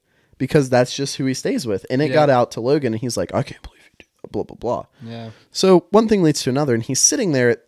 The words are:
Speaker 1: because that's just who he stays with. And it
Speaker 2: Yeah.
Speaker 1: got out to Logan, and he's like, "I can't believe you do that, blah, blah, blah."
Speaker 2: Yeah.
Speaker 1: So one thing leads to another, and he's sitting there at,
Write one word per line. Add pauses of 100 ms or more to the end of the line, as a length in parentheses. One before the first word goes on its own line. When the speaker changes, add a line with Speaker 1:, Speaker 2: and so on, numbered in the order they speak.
(380)
Speaker 1:
because
that's
just
who
he
stays
with.
And
it
Speaker 2:
Yeah.
Speaker 1:
got
out
to
Logan,
and
he's
like,
"I
can't
believe
you (100)
do (160)
that,
blah,
blah,
blah." (160)
Speaker 2:
Yeah. (220)
Speaker 1:
So
one
thing
leads
to
another,
and
he's
sitting
there
at,